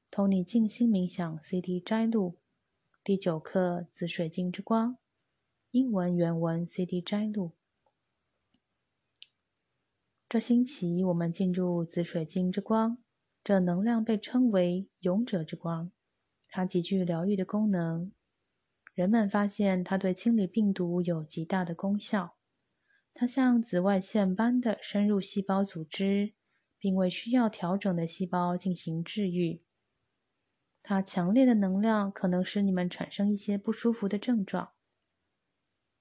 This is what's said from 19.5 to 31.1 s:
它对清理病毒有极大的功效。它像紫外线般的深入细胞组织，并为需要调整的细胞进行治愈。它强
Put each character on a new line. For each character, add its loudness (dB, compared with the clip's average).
它 -2
对 0
清 2
理 2
病 2
毒 -2
有 -2
极 -8
大 0
的 -4
功 -2
效。 -4
它 -2
像 4
紫 0
外 2
线 0
般 2
的 0
深 0
入 2
细 -4
胞 2
组 -6
织， -2
并 0
为 2
需 -10
要 4
调 -2
整 0
的 0
细 -6
胞 0
进 -2
行 -4
治 -4
愈。 -2
它 0
强 0